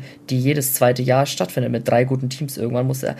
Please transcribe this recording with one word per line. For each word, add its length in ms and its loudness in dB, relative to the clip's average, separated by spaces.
die 80 0
jedes 360 0
zweite 280 4
Jahr 240 4
stattfindet 460 -2
mit 160 -2
drei 160 4
guten 260 0
Teams.“ 280 -8
Irgendwann 300 -2
muss 160 -2
er, 160 -4